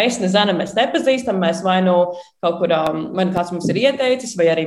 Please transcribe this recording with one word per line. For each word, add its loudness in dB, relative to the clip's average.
es, -2
ne 0
Zane, 2
mēs -6
nepazīstam, 0
mēs 0
vai 2
nu 4
kaut -2
kur, 2
ā, 0
vai 0
nu -4
kāds -2
mums -2
ir 0
ieteicis, 0
vai 4
arī 0